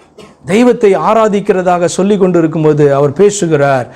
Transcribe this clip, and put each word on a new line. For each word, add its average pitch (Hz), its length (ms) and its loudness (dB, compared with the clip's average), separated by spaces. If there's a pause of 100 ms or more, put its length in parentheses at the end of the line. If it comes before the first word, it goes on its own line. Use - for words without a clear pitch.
(460)
தெய்வத்தை 220 520 2
ஆராதிக்கிறதாக 190 880 0
சொல்லி 196 320 -2
கொண்டு 180 220 0
இருக்கும்போது 156 560 0
அவர் 139 180 0
பேசுகிறார், 143 840 0